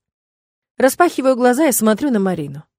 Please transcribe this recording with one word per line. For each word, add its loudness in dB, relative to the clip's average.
Распахиваю 0
глаза 2
и 2
смотрю 0
на 0
Марину. -6